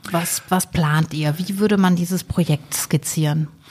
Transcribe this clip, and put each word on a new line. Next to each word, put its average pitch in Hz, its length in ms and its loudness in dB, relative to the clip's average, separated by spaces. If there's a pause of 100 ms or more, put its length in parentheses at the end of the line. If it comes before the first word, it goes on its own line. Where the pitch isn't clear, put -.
(100)
was, 170 380 -4
was 185 220 0
plant 156 440 2
ihr? 151 240 -2
Wie 190 200 -6
würde 208 200 2
man 180 180 4
dieses 175 280 -2
Projekt - 500 -2
skizzieren? 156 720 -2 (220)